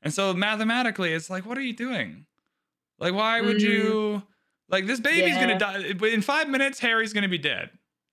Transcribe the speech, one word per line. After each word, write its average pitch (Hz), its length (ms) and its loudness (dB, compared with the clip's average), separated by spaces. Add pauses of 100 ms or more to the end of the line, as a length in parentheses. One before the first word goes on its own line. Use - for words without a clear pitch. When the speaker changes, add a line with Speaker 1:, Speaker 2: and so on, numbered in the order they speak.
Speaker 1:
And 156 120 -4
so 196 200 0
mathematically, 214 800 0
it's 165 180 -4
like, 185 160 -6
what 240 120 -8
are 277 40 -6
you 254 120 -6
doing? 180 540 -8 (680)
Like, 180 160 -2
why 220 280 0
would 208 160 2
Speaker 2:
Mm-hmm. 208 120 4
Speaker 1:
you, 214 540 2 (460)
like, 190 160 0
this 233 160 -2
baby's 320 340 4
gonna 233 240 2
Speaker 2:
Yeah. 196 380 -2
Speaker 1:
die. 214 100 2
In 226 140 2
five 294 260 0
minutes, 277 320 0
Harry's 226 320 2
gonna 208 160 0
be 180 100 0
dead. 135 340 -4 (420)